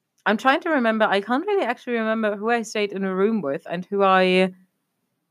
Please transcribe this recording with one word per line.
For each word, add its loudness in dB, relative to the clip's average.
I'm 2
trying 2
to -4
remember. 2
I 2
can't -2
really 0
actually -4
remember -2
who -4
I 0
stayed -4
in -4
a -2
room 0
with -4
and -6
who -2
I 4